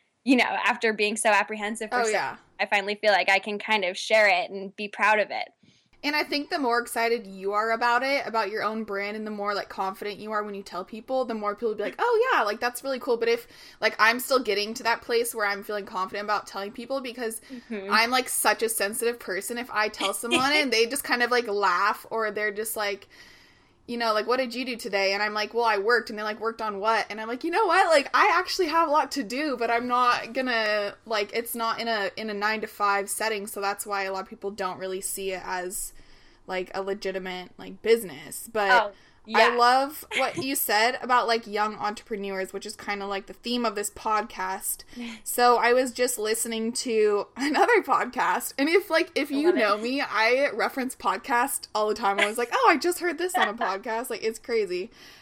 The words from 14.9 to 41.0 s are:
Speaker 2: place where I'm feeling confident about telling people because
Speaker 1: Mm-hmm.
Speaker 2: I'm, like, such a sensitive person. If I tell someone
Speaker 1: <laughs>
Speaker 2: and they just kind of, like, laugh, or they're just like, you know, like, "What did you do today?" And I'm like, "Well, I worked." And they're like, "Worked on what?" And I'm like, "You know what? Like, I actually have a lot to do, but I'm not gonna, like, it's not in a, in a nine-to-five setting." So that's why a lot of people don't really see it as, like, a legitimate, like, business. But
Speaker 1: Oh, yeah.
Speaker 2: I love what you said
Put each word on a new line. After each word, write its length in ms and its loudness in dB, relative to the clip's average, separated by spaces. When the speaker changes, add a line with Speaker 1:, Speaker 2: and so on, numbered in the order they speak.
Speaker 2:
place 340 0
where 100 0
I'm 160 -2
feeling 240 -6
confident 400 -4
about 220 0
telling 240 -8
people 300 -6
because 400 -6
Speaker 1:
Mm-hmm. 400 -8
Speaker 2:
I'm, 200 4
like, 180 0
such 340 2
a 60 0
sensitive 500 -2
person. 380 -8
If 140 -8
I 180 0
tell 240 -4
someone 400 0
Speaker 1:
<laughs> 20 2
Speaker 2:
and 160 2
they 140 4
just 180 -6
kind 180 0
of, 100 2
like, 180 2
laugh, 600 0
or 220 -2
they're 220 -2
just 240 -6
like, 320 -4
you 100 -6
know, 160 0
like, 140 0
"What 100 2
did 160 -2
you 120 -6
do 100 -6
today?" 380 0
And 100 0
I'm 100 -2
like, 220 -4
"Well, 100 2
I 140 4
worked." 320 2
And 80 -8
they're 40 -4
like, 160 -4
"Worked 220 -4
on 180 -4
what?" 300 2
And 100 -10
I'm 80 -8
like, 160 -6
"You 60 -2
know 160 2
what? 220 4
Like, 260 6
I 240 6
actually 300 0
have 200 2
a 40 0
lot 220 2
to 100 -2
do, 340 -4
but 140 0
I'm 160 0
not 460 2
gonna, 600 0
like, 260 -2
it's 220 -4
not 260 -2
in 60 -2
a, 280 0
in 140 -8
a 60 -6
nine-to-five 760 0
setting." 380 -4
So 140 -8
that's 260 -4
why 160 -2
a 100 -4
lot 80 -4
of 80 -12
people 220 -10
don't 260 -6
really 240 -6
see 300 -6
it 120 -6
as, 500 -6
like, 300 -6
a 80 -4
legitimate, 720 -6
like, 240 -16
business. 720 0
But 300 6
Speaker 1:
Oh, 80 -4
yeah. 140 2
Speaker 2:
I 40 -2
love 580 4
what 240 -2
you 180 -2
said 460 2